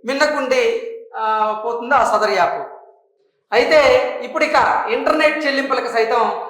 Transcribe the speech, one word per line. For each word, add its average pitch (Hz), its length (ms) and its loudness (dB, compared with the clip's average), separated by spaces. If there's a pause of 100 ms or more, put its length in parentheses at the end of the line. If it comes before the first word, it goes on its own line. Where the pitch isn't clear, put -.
మిన్నకుండి, 262 880 0 (240)
ఆ, 220 360 0 (140)
పోతుంది 240 300 -2
ఆ 214 220 4
సదరు 208 140 0
యాప్. - 360 0 (840)
అయితే 269 680 4
ఇప్పుడు 311 200 -4
ఇక 262 460 0
ఇంటర్నెట్ 302 560 0
చెల్లింపులకు 269 480 -2
సైతం 226 560 0